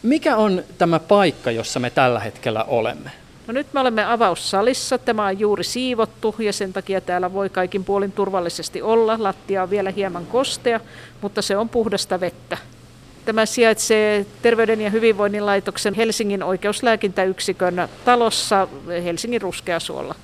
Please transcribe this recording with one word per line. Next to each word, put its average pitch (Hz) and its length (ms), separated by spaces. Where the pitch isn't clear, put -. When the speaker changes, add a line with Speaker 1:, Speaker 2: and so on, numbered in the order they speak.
Speaker 1:
Mikä 269 340
on 202 260
tämä 170 200
paikka, 185 520
jossa 113 300
me 123 100
tällä 123 300
hetkellä 110 440
olemme? 135 460
Speaker 2:
No, 226 60
nyt 285 200
me 277 80
olemme 226 240
avaussalissa. 220 920
Tämä 220 280
on 196 120
juuri 202 260
siivottu 226 760
ja 208 140
sen 190 200
takia 190 280
täällä 180 320
voi 196 180
kaikin 185 340
puolin 196 280
turvallisesti 185 720
olla. 220 360
Lattia 196 440
on 180 80
vielä 190 200
hieman 180 360
kostea, 233 540
mutta 202 220
se 196 140
on 226 120
puhdasta 202 520
vettä. - 360
Tämä 220 220
sijaitsee 214 800
Terveyden 226 380
ja 208 100
hyvinvoinnin 208 560
laitoksen 196 480
Helsingin 208 480
oikeuslääkintäyksikön 185 1500
talossa 220 640
Helsingin 208 380
Ruskeasuolla. 165 800